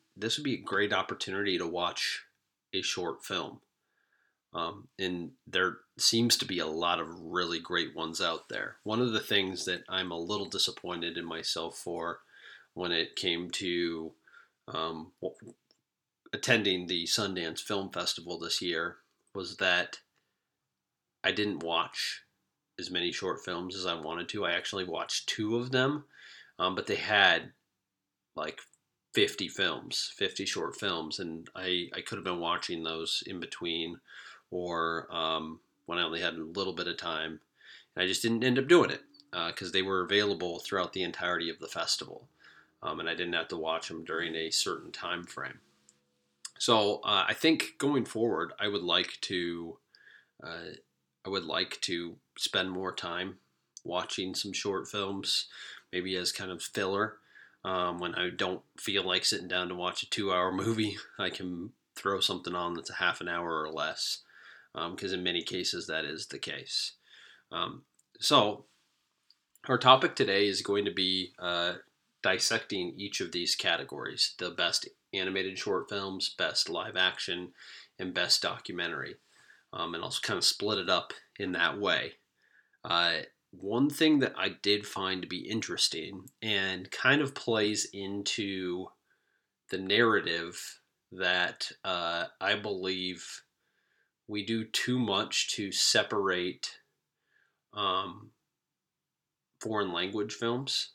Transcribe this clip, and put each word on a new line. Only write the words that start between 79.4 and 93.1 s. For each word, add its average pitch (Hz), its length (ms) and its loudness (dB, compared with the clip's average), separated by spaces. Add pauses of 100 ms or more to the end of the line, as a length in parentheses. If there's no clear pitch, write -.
Um, 85 240 -2
and 85 80 -4
I'll 127 80 -4 (100)
kind 101 160 0
of 87 60 2
split 101 340 2
it 92 100 0
up 90 240 2 (280)
in 92 120 0
that 85 260 2
way. 85 400 0 (680)
Uh, 85 380 4 (280)
one 117 380 2
thing 156 300 6
that 123 180 4
I 95 140 0
did 104 360 2
find 95 360 -2
to 90 60 -8
be 90 200 -6
interesting 92 800 -2 (120)
and 95 480 0
kind 139 320 6
of 135 120 -2
plays 107 600 2
into 98 960 -2 (800)
the 95 80 -2
narrative 95 1040 2 (280)
that, 90 640 0 (100)
uh, 85 460 0 (140)
I 101 140 4
believe 92 840 -4 (840)